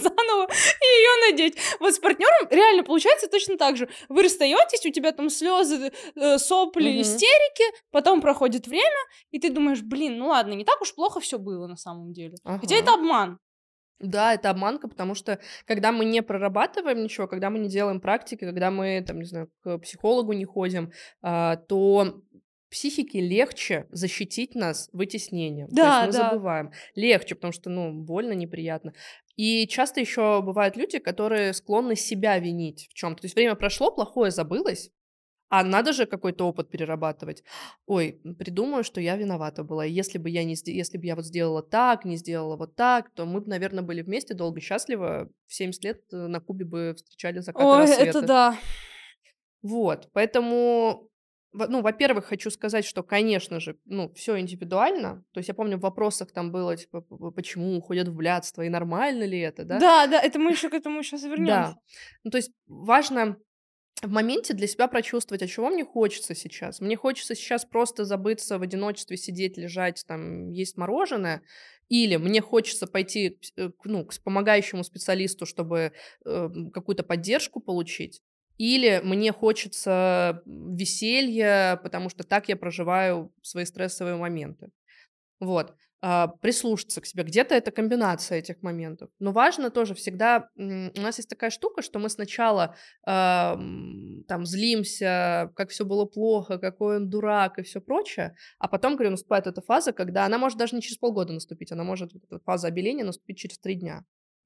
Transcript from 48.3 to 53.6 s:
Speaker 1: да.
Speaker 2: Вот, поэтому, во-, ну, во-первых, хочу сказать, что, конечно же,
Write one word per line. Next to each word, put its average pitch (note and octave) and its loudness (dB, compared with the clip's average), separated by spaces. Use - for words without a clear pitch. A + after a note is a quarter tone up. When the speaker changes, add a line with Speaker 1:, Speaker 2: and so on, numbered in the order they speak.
Speaker 1:
да. A#3+ 6
Speaker 2:
Вот, G#3 -2
поэтому, A#3 2
во-, G#3+ -4
ну, B3 0
во-первых, A3 2
хочу G#3 -6
сказать, G#3+ -2
что, - -8
конечно G3+ 0
же, D#3+ -10